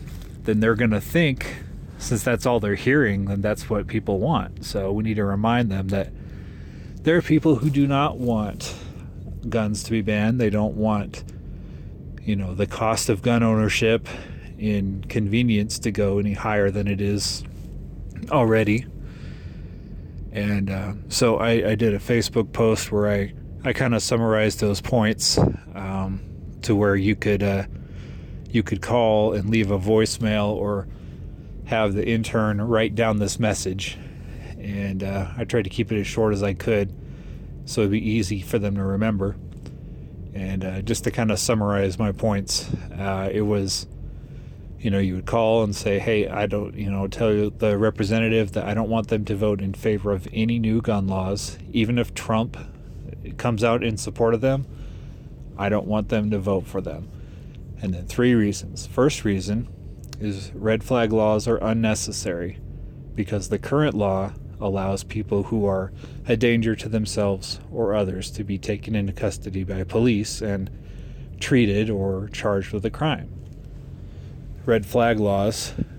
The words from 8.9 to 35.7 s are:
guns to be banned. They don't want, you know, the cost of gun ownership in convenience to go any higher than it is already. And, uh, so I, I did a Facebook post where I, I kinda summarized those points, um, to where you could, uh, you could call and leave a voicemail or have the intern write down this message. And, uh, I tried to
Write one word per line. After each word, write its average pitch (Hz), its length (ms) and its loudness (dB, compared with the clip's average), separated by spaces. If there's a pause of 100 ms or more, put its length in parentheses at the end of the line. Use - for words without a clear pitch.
guns 107 360 0
to - 60 -6
be 110 120 2
banned. 107 360 2
They 110 120 4
don't 104 240 2
want, 107 500 0 (1000)
you 104 140 0
know, 92 180 -4
the 98 120 0
cost 110 420 0
of 104 140 2
gun 120 200 4
ownership 110 640 4 (520)
in 98 500 0
convenience 110 720 2
to 113 120 -2
go 101 280 2
any 101 160 0
higher 104 360 2
than 98 160 0
it 101 140 0
is 101 440 -2 (840)
already. 110 540 4 (1500)
And, 101 360 0
uh, 95 240 -4 (160)
so 113 300 4
I, 113 320 4
I 110 40 4
did 107 200 4
a 101 40 0
Facebook 117 540 0
post 110 400 2
where 104 160 4
I, 101 240 2 (320)
I 127 80 2
kinda 120 260 2
summarized 110 640 4
those 101 200 2
points, - 580 2 (360)
um, 95 460 -4 (420)
to 110 140 2
where 101 180 6
you 98 220 2
could, 101 260 2
uh, 98 220 2 (880)
you 113 120 4
could 98 180 -2
call 110 520 4
and 101 180 0
leave 110 200 4
a 101 80 2
voicemail 107 720 2
or 101 360 -2 (800)
have 110 300 2
the 101 120 0
intern 110 540 2
write 113 340 2
down 110 240 2
this 101 220 0
message. 98 580 -2 (600)
And, 98 440 -4
uh, 98 340 -2
I 120 80 -4
tried 110 200 0
to 95 60 -6